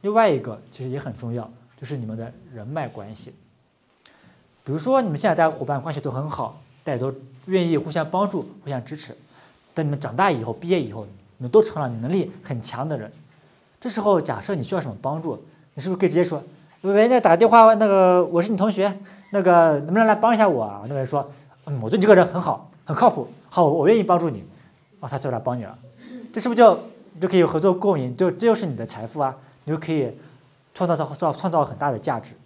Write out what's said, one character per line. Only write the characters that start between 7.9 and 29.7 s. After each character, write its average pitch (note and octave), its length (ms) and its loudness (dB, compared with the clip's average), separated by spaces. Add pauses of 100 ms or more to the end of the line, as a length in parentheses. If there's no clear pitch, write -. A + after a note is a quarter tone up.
相 D#3+ 180 -4
帮 F#3+ 180 0
助、 F3+ 220 -6 (140)
互 C#3+ 60 -12
相 B2+ 140 -6
支 D#3 120 -14
持。 - 200 -18 (580)
等 D#3+ 120 -2
你 D3 40 -2
们 C#3+ 100 -4
长 A2+ 160 -8
大 F#3+ 160 2
以 B2 100 -2
后、 A2+ 120 -6
毕 E3+ 160 -10
业 F3+ 120 2
以 A2 120 -8
后， G#2+ 120 -12 (320)
你 B2+ 60 -12
们 A#2+ 80 -8
都 A3 100 8
成 G#3+ 200 -2
了 C3 80 -4
能 A#2 200 -8
力 F#3 220 -2 (100)
很 B2 200 -8
强 B2 260 -8
的 D3+ 100 -6
人。 G#2+ 140 -12 (640)
这 B3 120 -8
时 G#3+ 100 -6
候 G3 220 4
假 - 180 -6
设 G3+ 160 -6
你 C#3 80 -6
需 - 100 -8
要 F#3 60 -2
什 C#3 100 -8
么 G2+ 120 -12
帮 D3 200 -4
助， D3 220 -8 (300)
你 C#3 80 -12
是 D#3+ 80 -6
不 F#3 40 -2
是 F3+ 60 -6
可 F#3+ 60 -4
以 F3 40 0
直 D3 60 -4
接 F3 80 2
说 E3 180 -6 (400)
，“喂， G3 120 -4
喂， G#3+ 160 4
那 B3+ 100 4
打 G3 120 2
个 E3 40 6
电 G#3+ 140 4
话， A3+ 240 10
那 G#3+ 120 2
个， F#3 380 6
我 E3+ 180 0
是 G3+ 100 -2
你 G3+ 60 -2
同 G#3 140 0
学， G3 260 -2 (340)
那 G3+ 120 0
个， E3+ 380 6
能 C#3+ 60 -10
不 E3+ 60 -2
能 A3 140 4
来 G#3+ 80 4
帮 A3 180 2
一 A3 40 0
下 G#3+ 100 6
我 C3+ 160 0
啊？” G2+ 240 -10
那 - 20 -10
个 C#3+ 60 -6
人 C3+ 100 -2
说 C#3 240 -4 (360)
，“嗯， C#3+ 160 -6
我 A2 80 -4
对 G#3 80 0
你 F#3 40 2
这 G3+ 60 4
个 G#3+ 80 10
人 F3+ 100 8
很 - 160 -6
好， - 280 -6 (160)
很 D3+ 100 -4
靠 A#3+ 140 4
谱， B2 180 -6 (220)
好， F3 160 2
我 D3 220 2
愿 A3+ 100 6
意 G#3+ 40 2
帮 F3+ 160 2
助 E3 120 -2
你。” A2 100 -10 (580)
然 - 40 -18
后 C3+ 80 -12
他 C3+ 100 -6
就 C3+ 100 -6
来 A#2+ 80 -4
帮 B2 220 -4
你 G#2+ 60 -10
了。 G2 120 -16 (540)
这 - 80 -8
是 A3+ 80 -6
不 A#3 80 -2
是 - 20 -2
就， A3 220 8 (340)
你 D#3+ 60 -20
就 F#3 80 -2
可 F3+ 80 0
以 F3+ 80 6
合 D#3 160 0
作 F#3 140 2
共 F#3 260 0
赢， B2 160 -6
就， F#3 160 2
这 F#3 160 -2
就 A3 80 4
是 A3+ 100 -6
你 C3+ 120 -6
的 A2+ 80 -8
财 A2 200 -12
富 D3+ 140 -12
啊， C3 160 -2 (300)
你 D3+ 80 -4